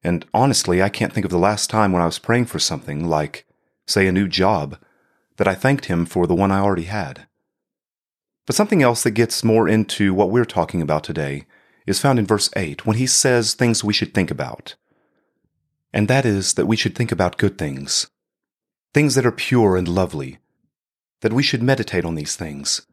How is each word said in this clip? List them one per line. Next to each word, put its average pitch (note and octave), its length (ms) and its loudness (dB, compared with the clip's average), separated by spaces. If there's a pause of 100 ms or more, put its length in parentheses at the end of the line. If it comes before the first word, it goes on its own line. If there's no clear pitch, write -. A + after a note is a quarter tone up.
And F2 280 -2
honestly, G#2+ 480 2
I G2 100 2
can't - 220 -4
think G2+ 120 -4
of F2 80 -4
the F2 60 0
last G2 300 0
time G#2+ 220 2
when F2+ 120 2
I E2+ 40 2
was E2 140 -4
praying A#2+ 260 0
for D#2 140 -8
something D2+ 480 -4
like, D2+ 380 -2 (400)
say, F#2+ 200 2
a F#2 60 2
new F#2+ 160 2
job, F#2 500 0 (580)
that F#2 120 0
I F#2+ 60 0
thanked C3+ 320 0
him E2+ 180 0
for F2 220 0
the F2 80 2
one G2 160 2
I G2 100 2
already G2 240 0
had. F2+ 420 -10 (1200)
But - 80 -4
something G#3 280 2
else A#2+ 200 2
that C3 100 0
gets A2+ 320 0
more A2 240 4
into G#2 460 2
what F#2+ 160 2
we're A#2 140 2
talking F2 380 -2
about D2+ 220 -2
today C#2+ 420 -6 (400)
is F#2+ 140 -2
found C3+ 180 2
in G#2 80 0
verse G#2 280 0
eight, D2+ 300 -6
when A2 140 0
he B2+ 80 0
says B2 480 2
things A#2 280 0
we G#2 120 0
should - 180 -2
think F#2 180 0
about. - 440 -8 (1200)
And G#2 140 2
that B2+ 200 2
is G2 280 0
that - 120 2
we A2 100 2
should - 180 -2
think A#2 160 -2
about F2+ 280 0
good - 180 0
things, C#2 520 -6 (840)
things D3 220 2
that B2+ 100 2
are A#2+ 80 4
pure A2 440 2
and F2+ 120 -2
lovely, D#2 500 -2 (840)
that A2 100 0
we C3 100 0
should B2+ 200 0
meditate A2 420 0
on E2 100 -4
these D2+ 220 -8
things. D2 460 -8 (100)